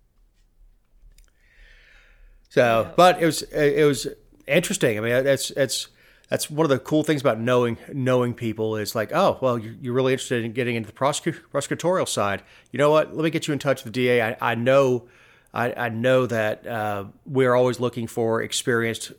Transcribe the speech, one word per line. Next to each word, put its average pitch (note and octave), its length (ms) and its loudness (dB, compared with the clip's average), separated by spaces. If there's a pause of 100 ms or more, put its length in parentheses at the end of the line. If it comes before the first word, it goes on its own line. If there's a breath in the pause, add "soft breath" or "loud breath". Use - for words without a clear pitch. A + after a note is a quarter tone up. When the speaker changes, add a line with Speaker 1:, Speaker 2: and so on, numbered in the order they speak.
(2500 soft breath)
Speaker 1:
So, A#2 320 4
Speaker 2:
Yeah. F2 140 -10
Speaker 1:
but F3 260 6
it E3+ 40 4
was, D#3 160 0
it D3 440 2
was C#3 220 0 (380)
interesting. D3 520 0
I - 20 -4
mean, A#2+ 240 0
that's, C#3 260 0
that's, - 360 -4 (420 soft breath)
that's - 220 -4
one D3+ 140 0
of D3+ 60 2
the C3 100 2
cool D3+ 240 0
things D3+ 160 0
about A#2+ 180 0
knowing, A#2+ 400 0 (140)
knowing B2+ 420 0
people A2 420 -4
is G#2 180 -6
like, G#2+ 180 -4
"Oh, D#3+ 280 2
well, B2+ 160 2
you're, A2+ 240 -10
you're B2 120 -6
really C3 200 2
interested B2+ 320 -2
in A#2 80 -6
getting A#2+ 220 -2
into A2+ 140 -6
the - 40 -16
prosecu-, - 480 -2 (120)
prosecutorial D#3 560 -2
side. G2+ 340 -2 (300 soft breath)
You A#2+ 60 -6
know D3 120 4
what? D3+ 240 2
Let D#3 100 -2
me E3 60 0
get D#3 160 -4
you D#3 60 -2
in C#3 60 -2
touch C3+ 260 -2
with A#2 80 -12
the B2+ 80 -2
D B2 100 2
A. A#2+ 120 4
I, A2+ 300 -2
I - 20 -2
know, B2+ 540 2 (460 soft breath)
I, A#2 200 -2
I A#2+ 140 -4
know B2+ 380 2
that, A2 400 -2
uh, G#2+ 380 -4 (200)
we're C3 300 2
always B2 260 2
looking A#2+ 260 -4
for A2+ 360 -2
experienced A2+ 760 -2